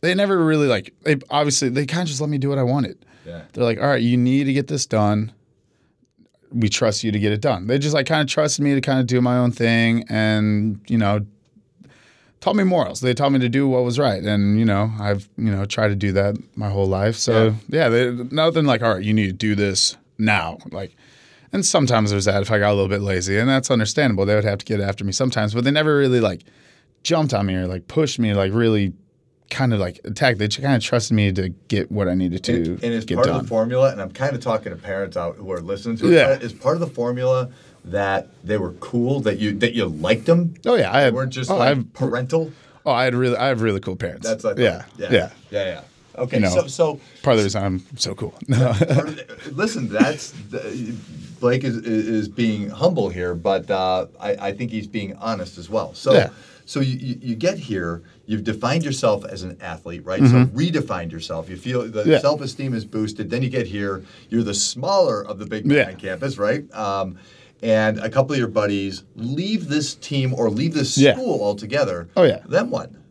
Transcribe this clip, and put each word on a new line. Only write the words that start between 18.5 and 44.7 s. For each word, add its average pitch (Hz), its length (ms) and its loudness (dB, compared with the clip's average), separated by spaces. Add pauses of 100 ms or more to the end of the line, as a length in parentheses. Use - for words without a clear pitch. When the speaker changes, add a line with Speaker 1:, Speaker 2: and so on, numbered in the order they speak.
Speaker 1:
like, 120 160 2
"All 113 140 2
right, 92 80 -6
you 107 100 2
need 107 140 4
to 92 60 -2
do 104 220 0
this 98 420 0 (200)
now." 101 400 0 (140)
Like, 95 240 -10 (560)
and 190 140 0
sometimes 117 460 4
there's 98 140 0
that 101 160 2
if 101 100 -4
I 107 80 4
got 101 120 4
a 104 40 4
little 98 140 2
bit 101 120 0
lazy, 98 360 0
and 120 120 2
that's 131 220 0
understandable. 113 540 2
They 104 100 2
would 104 100 2
have 101 140 -2
to - 60 -14
get 107 140 -2
after 98 240 -2
me 98 80 -4
sometimes, 110 420 0
but 120 120 0
they 135 60 2
never 151 260 2
really, 131 240 4
like, 95 220 -2 (600)
jumped 156 300 0
on 101 120 0
me 95 100 0
or, 92 120 -2
like, 90 200 -6
pushed 151 320 -2
me, 110 140 2
like, 98 200 2
really 107 400 2 (560)
kind 127 240 0
of, 104 60 0
like, 90 240 -4
attacked. 110 360 0
They 107 100 0
just - 120 -6
kinda 139 180 2
trusted 117 360 0
me 104 160 4
to 92 180 -2 (200)
get 98 200 0
what 101 200 0
I 90 60 0
needed 90 280 0
to - 120 0
Speaker 2:
And, 87 280 -2
and 117 100 -2
it's 113 120 -4
Speaker 1:
get 87 100 -2
Speaker 2:
part 85 120 4
Speaker 1:
done. 82 100 0
Speaker 2:
of 73 60 -2
the - 40 -8
formula, 120 460 2
and 104 80 -10
I'm 92 100 -10
kinda 135 280 -4
talking 110 320 -4
to 85 60 -12
parents 95 380 -6
out 85 220 -6
who 95 160 -14
are 87 80 -6
listening 101 380 -6
to - 120 2
it, 170 40 8
Speaker 1:
Yeah. 147 220 6
Speaker 2:
is 120 140 -10
part 147 240 -2
of 170 60 -4
the 165 60 -4
formula 127 600 -2 (380)
that 98 420 -2 (160)
they 104 140 -2
were 90 240 -4
cool, 127 400 -2
that 107 180 -2
you, 104 200 -2
that 117 140 0
you 110 120 -2
liked 87 400 -2
them? 170 280 2 (120)
Speaker 1:
Oh, 240 100 4
yeah, 107 160 2
I 120 60 2
Speaker 2:
They 143 80 6
Speaker 1:
had, 120 80 4
Speaker 2:
weren't 131 180 -2
just, 127 180 -6
Speaker 1:
oh, 185 100 2
Speaker 2:
like, 127 180 4
Speaker 1:
I've 120 160 -6
Speaker 2:
parental? 156 580 -2 (340)
Speaker 1:
Oh, 151 60 2
I 127 140 2
had 127 100 0
really, 123 220 2
I 123 100 0
have 123 140 0
really 104 180 2
cool 92 160 -6
parents. 87 320 -6
Speaker 2:
That's 110 160 -2
what 107 160 -2
I - 20 4
Speaker 1:
Yeah, 95 200 2